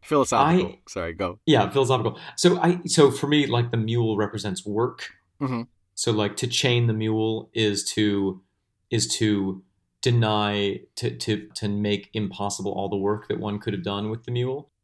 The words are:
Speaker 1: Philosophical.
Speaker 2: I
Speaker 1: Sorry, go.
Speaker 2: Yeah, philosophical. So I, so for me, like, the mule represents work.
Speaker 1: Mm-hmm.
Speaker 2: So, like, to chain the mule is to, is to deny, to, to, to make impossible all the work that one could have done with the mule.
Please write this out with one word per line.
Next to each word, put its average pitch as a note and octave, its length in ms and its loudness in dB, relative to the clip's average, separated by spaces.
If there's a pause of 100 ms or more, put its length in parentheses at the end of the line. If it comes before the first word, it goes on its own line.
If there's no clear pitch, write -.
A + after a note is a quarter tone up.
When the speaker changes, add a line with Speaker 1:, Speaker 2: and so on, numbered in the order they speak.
Speaker 1:
Philosophical. D3 680 4
Speaker 2:
I - 180 -18
Speaker 1:
Sorry, E2+ 260 -6
go. F2+ 320 -6
Speaker 2:
Yeah, A2+ 240 4
philosophical. B2 480 2 (200)
So F3 240 6
I, F3 240 2
so - 260 6
for - 160 -4
me, D3 200 4
like, A#2+ 240 0
the A#2+ 60 0
mule A2+ 380 0
represents G2+ 500 -4
work. A2 440 -4 (320)
Speaker 1:
Mm-hmm. B2+ 220 -4 (320)
Speaker 2:
So, - 180 -2
like, G#2 240 0
to B2 100 -4
chain A#2+ 400 2
the A2+ 60 2
mule A2 600 -2
is G#2 380 0
to, G2+ 500 0 (480)
is A2+ 180 0 (100)
to G2 440 0 (400)
deny, G#2 760 2 (160)
to, A#2+ 220 -6
to, A2 380 -4
to G#2+ 120 -6
make G#2 460 -2
impossible G2+ 580 -4
all G2 160 -4
the G2 80 -4
work G2+ 320 -2
that - 120 -4
one G#2 200 -4
could G#2 140 -6
have F#2 100 -6
done G#2 260 -4
with A2+ 140 -8
the - 80 -10
mule. B2+ 380 -4 (140)